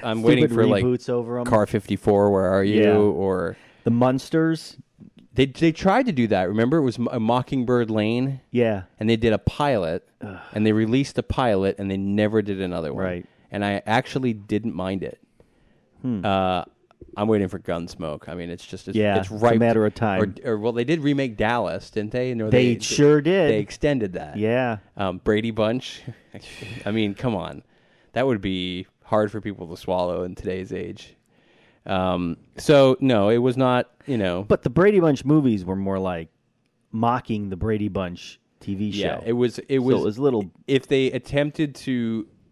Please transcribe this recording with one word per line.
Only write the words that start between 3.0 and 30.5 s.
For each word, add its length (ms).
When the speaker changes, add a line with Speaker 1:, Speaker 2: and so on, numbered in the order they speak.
Speaker 2:
The 60
Munsters. 840
Speaker 1:
They, 120
they 260
tried 360
to 40
do 160
that. 220
Remember, 280
it 40
was 160
M-, 140
a 80
Mockingbird 720
Lane? 500
Speaker 2:
Yeah. 320
Speaker 1:
And 100
they 60
did 160
a 60
pilot, 720
Speaker 2:
Ugh. 180
Speaker 1:
and 120
they 60
released 440
the 80
pilot, 540
and 120
they 80
never 440
did 180
another 340
one. 120
Speaker 2:
Right. 200
Speaker 1:
And 120
I 220
actually 480
didn't 420
mind 280
it. 160
Speaker 2:
Hmm. 240
Speaker 1:
Uh, 380
I'm 120
waiting 200
for 120
Gunsmoke. 680
I 80
mean, 140
it's 160
just, 220
it's, 100
Speaker 2:
Yeah, 220
Speaker 1:
it's 120
Speaker 2:
it's 100
a 40
Speaker 1:
ripe. 140
Speaker 2:
matter 260
of 80
time. 500
Speaker 1:
Or, 100
or, 40
well, 160
they 100
did 180
remake 360
Dallas, 540
didn't 200
they? 220
No, 160
Speaker 2:
They 260
Speaker 1:
they, 40
Speaker 2:
sure 420
did. 300
Speaker 1:
they 80
extended 540
that. 240
Speaker 2:
Yeah. 400
Speaker 1:
Um, 260
Brady 280
Bunch. 500
<laughs> 420
I 60
mean, 240
come 200
on. 280
That 120
would 160
be 460
hard 280
for 100
people 260
to 100
swallow 460
in 120
today's 380